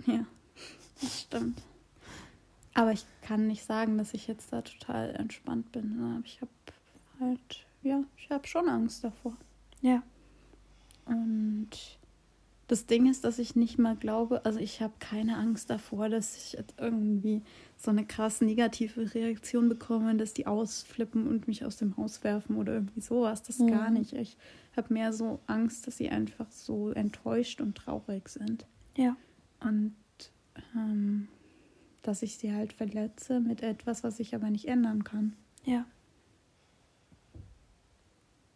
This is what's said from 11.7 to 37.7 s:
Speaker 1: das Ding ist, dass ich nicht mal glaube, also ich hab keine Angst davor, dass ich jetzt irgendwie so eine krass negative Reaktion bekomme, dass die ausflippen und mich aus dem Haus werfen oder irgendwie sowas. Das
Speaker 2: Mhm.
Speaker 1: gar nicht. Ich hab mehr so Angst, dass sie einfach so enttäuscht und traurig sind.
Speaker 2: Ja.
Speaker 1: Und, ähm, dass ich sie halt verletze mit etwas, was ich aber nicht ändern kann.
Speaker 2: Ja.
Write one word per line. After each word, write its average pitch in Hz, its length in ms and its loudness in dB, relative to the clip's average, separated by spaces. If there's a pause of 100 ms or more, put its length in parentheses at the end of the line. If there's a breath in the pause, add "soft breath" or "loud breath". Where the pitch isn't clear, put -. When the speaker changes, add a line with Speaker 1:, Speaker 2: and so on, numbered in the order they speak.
Speaker 1:
das 226 180 2
Ding 247 240 8
ist, 254 140 0
dass 233 160 0
ich 226 160 0
nicht 233 220 2
mal 226 180 4
glaube, 226 480 0
also 220 160 0
ich - 200 -6
hab 220 200 -4
keine 220 380 -2
Angst 220 320 0
davor, 214 380 -2
dass 220 280 -2
ich - 160 -12
jetzt - 260 -10
irgendwie 214 640 2 (340 loud breath)
so - 140 0
eine 208 140 4
krass 214 380 0
negative 220 720 2
Reaktion 226 540 2
bekomme, 226 480 2
dass 214 180 0
die - 120 -2
ausflippen 220 800 0
und 226 220 0
mich 214 160 -2
aus 214 140 -6
dem 202 180 0
Haus 214 260 -4
werfen 214 340 0
oder 214 180 0
irgendwie 214 260 -2
sowas. 226 420 0
Das - 160 -8
Speaker 2:
Mhm. 233 100 8
Speaker 1:
gar 220 220 4
nicht. 220 220 2
Ich 240 240 -6 (400 loud breath)
hab 233 140 0
mehr 226 220 2
so 220 360 -2
Angst, 226 400 0
dass - 80 -10
sie - 140 -2
einfach 214 420 -2
so 214 380 -4
enttäuscht 226 680 0
und 214 160 -2
traurig - 520 -6
sind. 220 380 -6 (300)
Speaker 2:
Ja. 254 200 4 (440 soft breath)
Speaker 1:
Und, 214 340 0 (840)
ähm, 208 500 0 (760 soft breath)
dass 202 200 -2
ich 214 160 -6
sie 208 160 -2
halt 208 180 -2
verletze 214 680 -2
mit 233 220 0
etwas, 226 420 -4
was 226 160 -4
ich 226 140 -6
aber 214 160 0
nicht 208 180 -2
ändern 226 360 4
kann. 214 300 -2 (300)
Speaker 2:
Ja. 247 200 2 (2750)